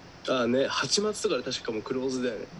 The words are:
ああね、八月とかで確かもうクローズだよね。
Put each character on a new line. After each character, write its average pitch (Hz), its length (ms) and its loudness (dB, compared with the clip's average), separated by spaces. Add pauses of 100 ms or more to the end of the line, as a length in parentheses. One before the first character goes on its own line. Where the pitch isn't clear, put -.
(280)
あ 131 140 4
あ 117 40 4
ね、 127 200 4
八 - 340 0
月 214 220 0
と - 80 4
か 151 80 2
で 123 40 -4
確 127 200 -4
か 120 100 -4
も 110 60 -2
う 104 40 -4
ク - 120 -2
ロ 127 80 -2
ー 135 60 0
ズ 127 140 -2
だ 123 60 0
よ 107 100 -4
ね。 82 80 -10 (140)